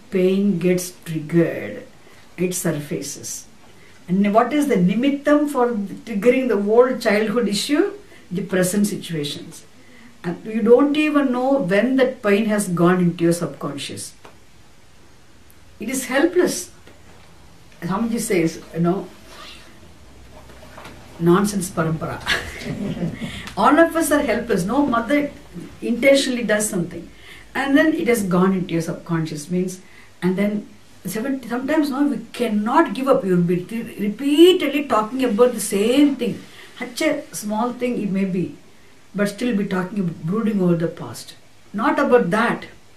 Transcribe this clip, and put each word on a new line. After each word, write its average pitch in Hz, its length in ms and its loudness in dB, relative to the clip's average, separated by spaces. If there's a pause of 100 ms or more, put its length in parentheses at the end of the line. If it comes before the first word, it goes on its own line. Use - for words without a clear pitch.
pain 190 500 2
gets 180 320 0 (120)
triggered, 160 840 -2 (520)
it 180 180 -2
surfaces. - 880 -6 (640)
And 196 260 2
what 240 200 4
is 294 140 2
the 233 80 2
nimittam 277 760 2
for 240 240 0
triggering 233 760 0
the 220 80 0
old 226 460 4
childhood 214 460 0
issue? 302 460 0 (380)
The 175 120 -4
present 185 440 0
situations. 151 760 -8 (580)
And 175 220 -8
you 220 160 -4
don't 277 340 6
even 285 380 2
know 262 260 0
when 220 380 2
that 247 240 0
pain 208 240 2
has 208 240 -2
gone 175 300 2
into 170 260 0
your 170 80 4
subconscious. - 800 -8 (1700)
It 208 100 -10
is 269 160 -6
helpless. 320 680 0 (1080)
Swamiji 214 400 -2
says, 165 420 0 (100)
you 165 60 -4
know, 175 280 0 (2000)
"Nonsense 185 500 2
parampara." 160 520 -4 (1200)
<laughs> - 120 -16
All 254 200 4
of 330 200 6
us 330 140 0
are 285 100 4
helpless. 226 420 -2
No 262 220 0
mother 240 460 0 (500)
intentionally 247 600 2
does 214 260 0
something. 170 400 -6 (440)
And 277 240 2
then 311 160 4
it - 140 -2
has 226 160 2
gone 185 300 4
into 165 200 -4
your 165 80 0
subconscious, 160 680 -4
means, 180 300 -2 (400)
and 180 160 0
then 208 320 -2 (360)
seven, 262 440 -6
sometimes, 277 400 0
no, 285 180 0
we 226 120 -2 (120)
cannot 226 600 2
give 269 160 0
up. 180 160 4
You 185 100 2
will 175 80 4
be 175 220 2
re-, - 340 -10
repeatedly 294 880 4
talking 240 380 0
about 240 280 4
the - 60 -8
same 254 560 2
thing. - 260 -4 (380)
Such 240 220 -8
a - 340 -4
small 214 380 -4
thing 247 280 -4
it 202 80 -4
may 190 140 -2
be, 185 320 -4 (580)
but 202 140 -2
still 240 300 -4
be 202 80 -2
talking, 185 420 -4 (160)
brooding 208 380 -2
over 175 160 2
the 165 100 -2
past. - 480 -14 (380)
Not 285 260 0
about 240 300 4
that. 214 380 -2 (300)